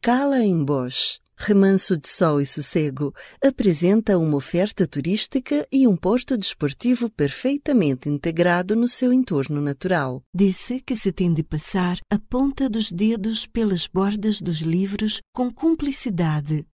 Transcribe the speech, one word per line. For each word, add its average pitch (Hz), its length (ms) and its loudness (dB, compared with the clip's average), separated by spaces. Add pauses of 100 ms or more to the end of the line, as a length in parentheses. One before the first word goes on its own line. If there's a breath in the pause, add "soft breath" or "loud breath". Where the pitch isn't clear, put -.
Cala 269 380 2
em 185 240 2
Bosch. 131 560 -2 (160)
Remanso 196 600 4
de 143 100 -6
sol 151 320 2
e 143 60 0
sossego 143 680 -2 (300 loud breath)
apresenta 208 720 2
uma 156 200 2
oferta 175 500 -2
turística 214 840 -4
e 269 160 4
um 202 120 6
porto 247 400 0
desportivo 226 720 -2
perfeitamente 175 1000 0
integrado 175 680 0
no 240 100 2
seu 247 240 0
entorno 156 480 0
natural. 143 640 -2 (100)
Disse 196 460 0
que - 160 -6
se 202 160 -2
tem 175 220 0
de 156 100 0
passar 180 560 -2 (100)
a 208 80 0
ponta 269 520 -2
dos 214 200 -2
dedos 214 560 -2
pelas 202 420 -2
bordas 202 540 -2
dos 160 200 -4
livros 196 580 -2 (140)
com 247 180 -2
cumplicidade. 175 1120 -2 (100)